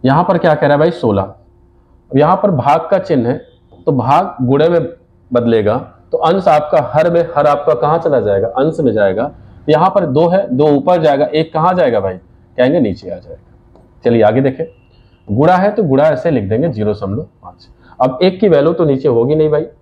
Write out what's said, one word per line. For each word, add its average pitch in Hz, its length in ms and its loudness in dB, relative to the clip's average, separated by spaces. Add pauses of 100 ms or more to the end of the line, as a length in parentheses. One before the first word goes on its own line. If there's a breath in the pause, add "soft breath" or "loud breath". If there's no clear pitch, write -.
यहाँ 143 200 2
पर 180 140 0
क्या 165 160 2
कह 151 80 -6
रहा 147 100 2
है 143 60 2
भाई? 156 140 2
सोलह। 104 300 -2
अब - 960 -10
यहाँ 160 180 4
पर 196 160 0
भाग 147 380 0
का 196 100 0
चिन्ह 135 280 -2
है, 135 80 -2 (500)
तो 156 80 0
भाग 139 480 0
गुणे 143 260 2
में 170 200 0 (420)
बदलेगा, 117 460 2 (360)
तो - 80 -2
अंश 180 280 0
आपका 151 400 2
हर 147 220 0
में, 123 100 2 (160)
हर 147 100 2
आपका 147 300 0
कहाँ 151 220 0
चला 156 220 0
जाएगा? 101 280 0
अंश 156 320 -2
में 127 120 0
जाएगा। 101 320 0
तो - 480 -6
यहाँ 160 180 2
पर 196 160 0
दो 147 220 0
है, 190 200 0
दो 151 200 0
ऊपर 156 340 2
जाएगा, 143 240 2
एक 160 260 -2
कहाँ 170 220 0
जाएगा 131 260 0
भाई? 95 160 -6 (420)
कहेंगे 135 220 2
नीचे 98 300 -4
आ 90 60 -10
जाएगा। - 880 -20
चलिए 117 180 2
आगे 110 180 4
देखें, 139 240 -2 (640 soft breath)
गुणा 147 260 2
है 190 180 2
तो 208 120 -2
गुणा 139 200 2
ऐसे 156 260 0
लिख 120 140 -2
देंगे 113 240 -2
ज़ीरो 107 240 -4
दशमलव 98 300 -6 (200)
पाँच। - 260 -20 (320 soft breath)
अब 131 220 0
एक 185 180 0
की 214 80 2
value 156 240 4
तो 165 120 0
नीचे 139 240 0
होगी 123 260 0
नहीं 156 160 0
भाई। 151 160 -2 (160)